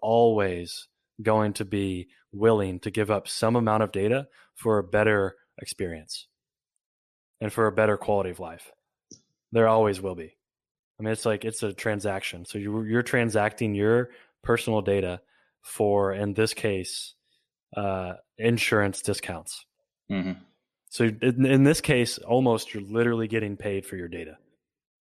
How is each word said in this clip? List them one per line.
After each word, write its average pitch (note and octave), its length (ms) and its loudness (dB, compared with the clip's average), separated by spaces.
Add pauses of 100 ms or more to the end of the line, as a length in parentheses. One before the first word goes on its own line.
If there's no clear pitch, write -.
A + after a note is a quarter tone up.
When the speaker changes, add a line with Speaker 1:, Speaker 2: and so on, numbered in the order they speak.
Speaker 1:
always G#2+ 880 2 (340)
going G#2+ 320 2
to A2 100 -6
be F#2+ 440 -4 (220)
willing G2+ 500 2
to G#2+ 100 -8
give G#2 200 0
up G2+ 160 0
some A#2 300 0
amount A2 260 2
of G#2 80 -2
data A#2 380 -2 (260)
for A2 220 0
a G2+ 80 0
better G#2 520 2 (260)
experience - 640 -10 (1120)
and G#2+ 100 -6
for A2+ 160 2
a G#2 60 2
better G#2+ 240 2
quality G2 320 -2
of F2 100 -10
life. E2 320 -14 (800)
There A2+ 160 4
always A2 320 4
will F#2+ 160 -6
be. D#2+ 220 -16 (640)
I - 20 -14
mean, A2 100 -2
it's A2 120 -4
like, A2 220 -2
it's A2 160 -8
a G#2 100 -2
transaction. G2 720 -6
So - 140 -10
you, G#2 240 -6
you're A2+ 200 0
transacting A2 720 0
your A2+ 360 2 (320)
personal A2+ 400 0
data F#2 400 -2 (400)
for, G2+ 500 0
in G2+ 220 -4
this A2 200 0
case, - 600 -6 (640)
uh, F#2+ 380 -4 (240)
insurance A2 640 2
discounts. - 640 -8 (420)
Speaker 2:
Mm-hmm. F#2 320 -6 (480)
Speaker 1:
So A#2 220 2 (100)
in, B2+ 240 4
in C3+ 200 6
this D3+ 160 4
case, B2 380 0
almost A#2+ 540 2
you're G2+ 120 -10
literally A2+ 420 0
getting G#2+ 300 -4
paid G2 280 -4
for - 120 -12
your F2+ 100 -8
data. E2+ 320 -12 (640)